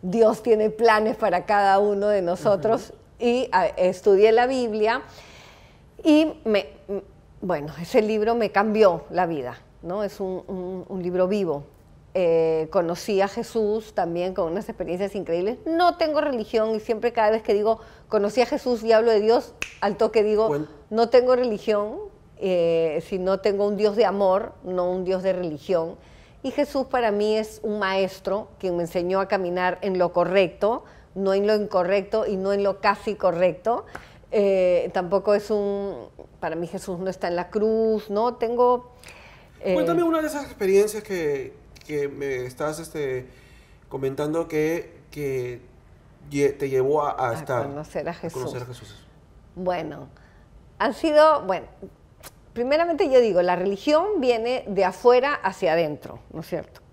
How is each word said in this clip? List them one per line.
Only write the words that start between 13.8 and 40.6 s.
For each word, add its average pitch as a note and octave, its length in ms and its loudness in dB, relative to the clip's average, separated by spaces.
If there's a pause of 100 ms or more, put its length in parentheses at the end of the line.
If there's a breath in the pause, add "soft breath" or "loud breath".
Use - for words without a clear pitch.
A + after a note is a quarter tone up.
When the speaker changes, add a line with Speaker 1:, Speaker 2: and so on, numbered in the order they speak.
Speaker 1:
también F3 400 -2
con F3 180 -2
unas F3+ 160 -6
experiencias F#3 480 -6
increíbles. F#3 500 -4
No E4+ 320 2
tengo D#4 240 0
religión A3 540 -2
y G#3+ 40 -4
siempre A3+ 340 -4
cada A3 160 2
vez A3 140 0
que A3 100 0
digo, G#3+ 260 0 (280 loud breath)
"Conocí G#3 340 0
a A#3 60 4
Jesús", B3 360 -2
y A3+ 100 2
hablo A3+ 180 4
de G#3+ 100 4
Dios, A3+ 320 2 (280)
al G#3 140 -2
toque A3 280 2
digo, G#3+ 260 2
Speaker 2:
Cuen- D3+ 180 -4 (220)
Speaker 1:
"No A3+ 200 2
tengo B3+ 260 6
religión, A3 640 -2 (420)
eh, E3 680 0
sino F#3+ 340 -2
tengo G3+ 260 2
un G#3 100 -2
Dios G#3 180 2
de A3 100 4
amor, G3 480 2 (100)
no F3+ 260 -2
un F#3 160 -4
Dios F#3 160 -2
de F#3 120 0
religión". E3+ 640 -4 (440 soft breath)
Y C4+ 100 -6
Jesús C#4+ 360 -2
para A#3 240 0
mí G#3 260 0
es G#3+ 260 -6
un G#3+ 160 -4
maestro F#3+ 680 -2 (120)
quien F3+ 160 -4
me F3 80 -2
enseñó F3+ 360 -2
a F#3+ 80 -2
caminar F3+ 540 -2
en F#3+ 180 -2
lo F3 120 2
correcto, F#3 760 0 (280 loud breath)
no F#3+ 220 -2
en G3+ 100 0
lo G#3+ 100 2
incorrecto G3+ 720 0
y G3+ 120 -2
no F#3+ 160 -2
en G3+ 100 0
lo G3 180 0
casi G3+ 340 -2
correcto. F3+ 680 0 (460 loud breath)
Eh, F#3+ 640 2
tampoco F#3+ 420 0
es G3+ 160 -2
un, G3+ 560 -4 (320)
para D#3+ 160 -6
mí E3+ 100 -6
Jesús F3+ 340 -10
no F#3 100 -6
está F#3 180 -8
en F3 80 -4
la F3 140 -6
cruz, A3 600 0
¿no? A3+ 260 0
Tengo... B3 580 0 (680 loud breath)
Eh, F#3 140 0
Speaker 2:
Cuéntame E4+ 280 0
una D#4+ 180 0
de D#4 60 -4
esas C#4+ 180 -8
experiencias G#3 580 0